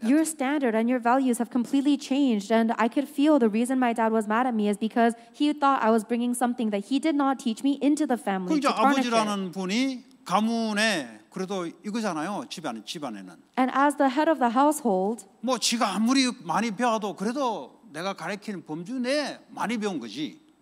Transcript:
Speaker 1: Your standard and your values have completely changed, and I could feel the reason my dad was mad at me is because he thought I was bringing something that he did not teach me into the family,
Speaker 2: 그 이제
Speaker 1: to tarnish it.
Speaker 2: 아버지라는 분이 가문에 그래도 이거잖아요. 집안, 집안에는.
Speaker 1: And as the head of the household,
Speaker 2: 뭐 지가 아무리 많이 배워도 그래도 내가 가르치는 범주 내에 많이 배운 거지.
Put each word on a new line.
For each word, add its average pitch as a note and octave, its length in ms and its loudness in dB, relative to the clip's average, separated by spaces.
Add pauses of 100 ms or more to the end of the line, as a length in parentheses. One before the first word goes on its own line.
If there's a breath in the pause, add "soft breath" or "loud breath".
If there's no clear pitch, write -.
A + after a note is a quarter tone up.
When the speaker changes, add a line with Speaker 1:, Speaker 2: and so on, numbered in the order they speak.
Speaker 1:
Your C4 200 4
standard C4+ 540 -2
and A3+ 160 2
your B3+ 80 0
values A#3+ 400 2
have A3+ 120 -4
completely C#4 500 2
changed, B3 500 0
and A3+ 260 4
I A3+ 120 2
could C4+ 180 -2
feel D4 300 4
the A#3 100 4
reason A#3 300 0
my B3 160 2
dad A3 180 2
was A3 160 0
mad A3+ 200 2
at A#3+ 80 -2
me G#3 120 2
is G#3 100 2
because A3+ 380 2 (160 loud breath)
he D4 220 0
thought C#4 320 2
I A3 60 6
was A3+ 120 4
bringing A#3+ 300 -2
something A#3+ 380 0
that G3+ 180 -4
he C4+ 100 0
did D#4 160 0
not C4+ 220 2
teach A3+ 260 -4
me C#4 160 2
into D4 280 2
the B3 100 0
family, F#3+ 320 -4
Speaker 2:
그 D#4 80 2
이제 C4+ 100 0
Speaker 1:
to A#3 60 2
tarnish C4 320 2
it. A#3 100 0
Speaker 2:
아버지라는 G3+ 360 0
분이 A3+ 520 -4 (220)
가문에 G#3 1040 -2
그래도 F#3 380 -6
이거잖아요. F#3+ 800 -6
집안, A#2+ 340 -10
집안에는. G#2 540 -12 (200)
Speaker 1:
And B3+ 140 0
as C#4+ 240 2
the C#4 140 2
head D4+ 180 0
of D#4 120 2
the A#3+ 120 2
household, A#3 760 0 (120)
Speaker 2:
뭐 A#3+ 200 -2
지가 A3+ 360 0
아무리 B3+ 320 2 (160)
많이 F#3 280 -2
배워도 A3 440 0
그래도 A3 640 -4 (140)
내가 F3+ 200 -6
가르치는 F#3+ 520 -8
범주 F3 340 -8
내에 B3 400 -2 (100)
많이 G#3 280 -4
배운 G3+ 220 -4
거지. A#2 420 -10 (200)